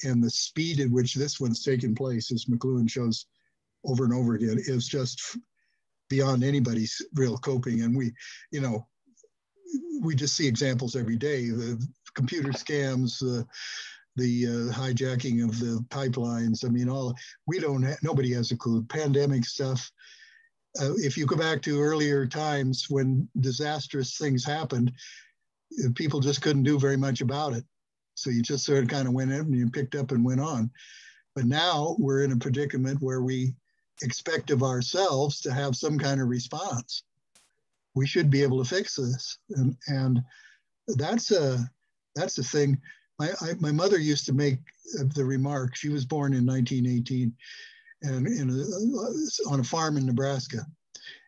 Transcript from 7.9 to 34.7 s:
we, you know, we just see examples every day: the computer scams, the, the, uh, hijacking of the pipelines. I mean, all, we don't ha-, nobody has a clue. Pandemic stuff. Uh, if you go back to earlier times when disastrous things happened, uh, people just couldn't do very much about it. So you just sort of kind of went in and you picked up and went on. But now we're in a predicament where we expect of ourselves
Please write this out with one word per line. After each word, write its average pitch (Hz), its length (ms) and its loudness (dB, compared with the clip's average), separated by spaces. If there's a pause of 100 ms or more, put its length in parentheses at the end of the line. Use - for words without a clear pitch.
we, 123 160 0 (400)
you 147 100 -4
know, 113 260 -2 (1120)
we 160 140 0
just 143 200 0
see 151 120 2
examples 123 480 0
every 113 220 0
day: 131 320 -2
the 117 340 -4 (300)
computer 139 360 -2
scams, 131 680 -2
the, 123 260 -2 (680)
the, 120 320 2
uh, 117 260 -2
hijacking 127 680 -2
of 113 160 0
the 117 300 -2
pipelines. 120 760 -2
I 123 40 0
mean, 123 200 2
all, 127 240 -2 (320)
we 175 140 -2
don't 139 240 0
ha-, 143 180 0
nobody 135 320 0
has 120 180 -2
a 120 60 -2
clue. 113 260 0
Pandemic 143 640 2
stuff. 131 460 -4 (880)
Uh, 139 160 0
if 143 200 0
you 151 80 0
go 165 100 2
back 160 280 0
to 147 180 0
earlier 147 440 2
times 139 640 0
when 135 380 2 (120)
disastrous 139 760 -2
things 135 280 0
happened, 143 460 0 (920)
uh, 127 120 2
people 156 240 0
just 143 220 0
couldn't 143 220 4
do 147 160 4
very 139 180 2
much 135 240 0
about 139 320 -2
it. 117 120 -6 (500)
So - 140 -6
you 117 120 2
just 135 240 -2
sort 139 180 4
of 123 60 0
kind 139 180 -2
of 123 60 2
went 131 180 2
in 143 100 -2
and 156 140 2
you 120 140 4
picked 139 260 -4
up 139 160 -2
and 120 140 4
went 127 160 2
on. 120 300 0 (640)
But 127 100 0
now 156 540 2
we're 139 240 2
in 139 80 2
a 127 60 4
predicament 139 640 0
where 131 200 0
we 127 320 0 (480)
expect 160 500 -4
of 131 120 4
ourselves 139 760 0